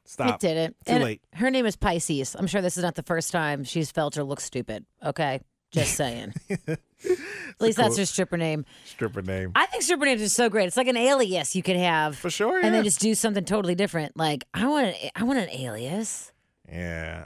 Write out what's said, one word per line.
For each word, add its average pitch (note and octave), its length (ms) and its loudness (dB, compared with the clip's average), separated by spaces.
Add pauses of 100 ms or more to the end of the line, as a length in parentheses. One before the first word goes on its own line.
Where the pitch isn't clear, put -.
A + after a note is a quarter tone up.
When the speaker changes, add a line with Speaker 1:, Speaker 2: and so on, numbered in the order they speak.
Speaker 1:
Stop. - 300 -2
Speaker 2:
It - 40 -10
didn't. D#3+ 360 0 (100)
Speaker 1:
Too A3+ 80 2
Speaker 2:
And B3 100 4
Speaker 1:
late. A2 180 -2 (120)
Speaker 2:
her A#3 160 2
name C4 160 2
is G#3 100 0
Pisces. E3 600 0
I'm F#3 100 -2
sure F#3+ 140 0
this F3+ 160 0
is F3+ 60 -4
not E3+ 120 -2
the E3 80 -8
first E3 280 -2
time D3 320 0
she's D3+ 280 -2
felt D3+ 260 -2
or D3 60 -2
looked C#3 200 -6
stupid. A2+ 420 -6 (200)
Okay? C#3 360 -2 (300)
Just - 240 0
saying. A#2 380 -4 (160)
Speaker 1:
<laughs> - 180 -6
Speaker 2:
At D#4+ 960 -6
least A3+ 160 2
Speaker 1:
Cool. A#3 80 6
Speaker 2:
that's G#3+ 120 2
her G3 80 2
stripper F3 320 -2
name. D#3 280 -2 (200)
Speaker 1:
Stripper - 360 -6
name. F#2+ 340 -4
Speaker 2:
I - 120 4
think F#4+ 160 -4
stripper D4 220 2
names B3 160 2
are G#3 80 -2
so A#3+ 200 4
great. G3 180 2
It's F3 100 -2
like B3 100 2
an B3 100 2
alias A#3 580 2
you F#3 80 0
could F#3 120 2
have. D#3+ 420 2
Speaker 1:
For F3 120 -4
sure, A3 280 2
Speaker 2:
And F4+ 160 4
then - 20 4
Speaker 1:
yeah. A3 80 4
Speaker 2:
just G#3 160 2
do A3 140 4
something G3+ 320 0
totally F#3 300 0
different. E3+ 420 -2
Like, D3+ 360 0
I G#3+ 140 0
want C#4+ 200 2
an, A#2 280 -6
I G#3 80 -2
want C4 160 2
an F#3 100 -2
alias. C3 840 -6 (360)
Speaker 1:
Yeah, E2 580 -8